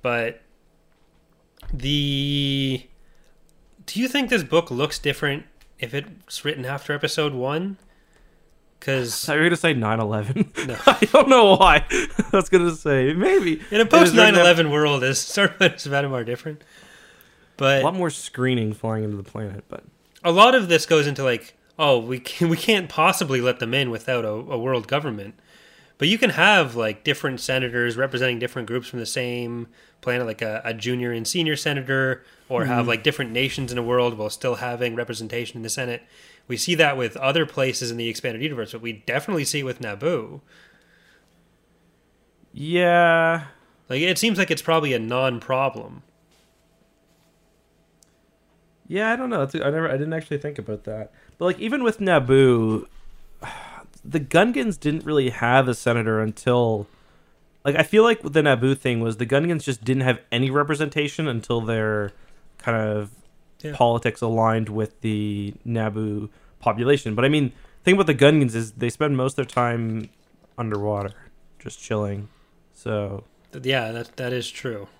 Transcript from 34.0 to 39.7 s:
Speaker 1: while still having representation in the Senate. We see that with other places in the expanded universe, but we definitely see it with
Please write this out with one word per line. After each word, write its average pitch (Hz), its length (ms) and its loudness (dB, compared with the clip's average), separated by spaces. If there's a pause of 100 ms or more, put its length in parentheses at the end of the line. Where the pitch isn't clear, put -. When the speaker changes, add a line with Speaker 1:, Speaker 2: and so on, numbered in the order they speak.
Speaker 1:
while 107 140 -6
still 123 260 -4
having 120 400 -6
representation 117 600 -8
in 117 80 -12
the 113 40 -8
Senate. 120 340 -8 (460)
We 123 80 -6
see 175 200 -2
that 147 200 2
with 120 200 -4
other 139 300 0
places 131 440 -4
in 117 60 -8
the 117 120 -6
expanded 113 340 -8
universe, 127 300 -6
but 113 80 -14
we 117 120 -10
definitely 143 520 -4
see 147 160 -4
it 139 40 -6
with 127 160 -8